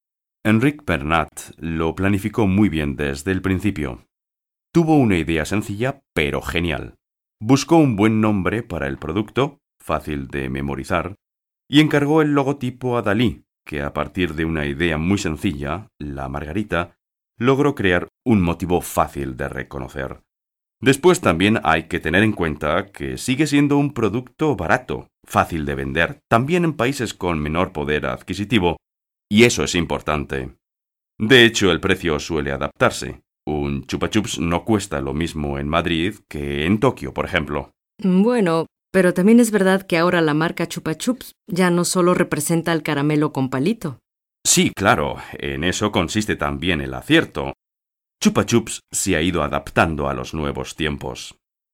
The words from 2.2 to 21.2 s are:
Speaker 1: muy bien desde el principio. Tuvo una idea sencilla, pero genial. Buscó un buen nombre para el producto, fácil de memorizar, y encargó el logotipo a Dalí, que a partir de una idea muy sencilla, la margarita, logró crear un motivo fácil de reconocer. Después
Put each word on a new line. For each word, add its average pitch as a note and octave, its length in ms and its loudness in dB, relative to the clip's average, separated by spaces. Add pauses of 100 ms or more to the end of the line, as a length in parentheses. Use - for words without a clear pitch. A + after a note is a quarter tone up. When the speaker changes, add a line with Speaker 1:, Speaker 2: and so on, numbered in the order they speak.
Speaker 1:
muy G2 220 4
bien D2 260 -2
desde C#2+ 380 -4
el F#2 80 -2
principio. F#2 680 -4 (640)
Tuvo D#3+ 240 4
una A2+ 200 4
idea D#2+ 300 0
sencilla, G#2+ 560 -4 (120)
pero C#2+ 280 -2
genial. D2 540 -4 (440)
Buscó C3+ 360 4
un C#3 200 4
buen A2 240 4
nombre G#2 420 0
para D#2 240 -6
el C2+ 120 -6
producto, G#2+ 600 -4 (240)
fácil D2 460 -6
de C2+ 220 -6
memorizar, C#2 640 -6 (540)
y C#3+ 100 6
encargó D3 400 4
el D3+ 140 2
logotipo B2+ 640 -2
a A2+ 40 0
Dalí, G#2 420 0 (200)
que D2 160 -8
a C#2+ 140 -6
partir D#2 400 -2
de D#2+ 100 -2
una D#2+ 220 -2
idea D2+ 320 -2
muy F2+ 180 2
sencilla, D#2+ 720 -4 (100)
la C#2 300 -8
margarita, E2 680 -6 (420)
logró C3+ 360 2
crear F2+ 340 0 (180)
un G#2+ 160 4
motivo E2+ 400 0
fácil C#2 560 -4
de C#2 100 -6
reconocer. C2 720 -10 (600)
Después C#3 420 4